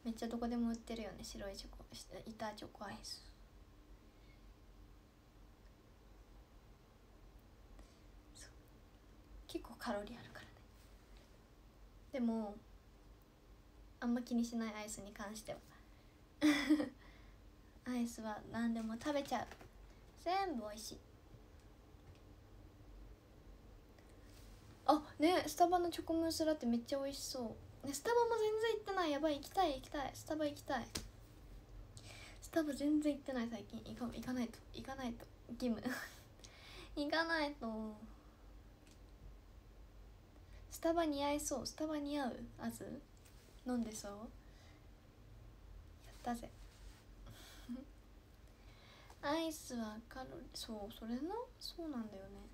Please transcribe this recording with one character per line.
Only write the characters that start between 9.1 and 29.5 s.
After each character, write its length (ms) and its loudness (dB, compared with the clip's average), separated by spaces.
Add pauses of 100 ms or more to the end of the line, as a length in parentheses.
結 160 -4
構 140 -10
カ 140 0
ロ 120 2
リ 100 -8
ー 60 -10
あ 20 -12
る 80 -12
か 80 -12
ら 40 -10
ね。 60 -14 (1600)
で 80 0
も、 340 4 (1400)
あ 80 0
ん 80 6
ま 80 2
気 140 2
に 80 6
し 100 -2
な 160 2
い、 40 -8
ア 100 -4
イ 40 -6
ス 100 -6
に 140 -10
関 220 -6
し 80 -8
て 100 -6
は。 60 -4 (840)
<laughs> 1500 4
ア 40 4
イ 100 4
ス 140 -6
は 200 -2 (120)
何 200 4
で 80 2
も 140 0
食 200 2
べ 100 4
ち 100 2
ゃ 80 4
う。 40 -2 (760)
全 320 4
部 120 0
美 60 -6
味 60 -8
し 120 -6
い。 60 -10 (3750)
あ、 160 10 (180)
ね、 280 10
ス 80 0
タ 140 12
バ 100 8
の 120 6
チ 100 -2
ョ 40 -6
コ 80 2
ム 140 6
ー 60 4
ス 120 4
ラ 120 6
テ 100 0
め 100 8
っ 60 4
ち 140 2
ゃ 20 2
美 120 2
味 80 -6
し 40 -6
そ 340 -4 (280)
う。 20 -2
ね、 80 0
ス 60 -2
タ 120 4
バ 120 8
も 120 6
全 240 6
然 120 6
行 60 2
っ 60 -2
て 80 0
な 140 6
い。 60 6
や 80 4
ば 100 6
い、 60 4
行 60 -4
き 80 -10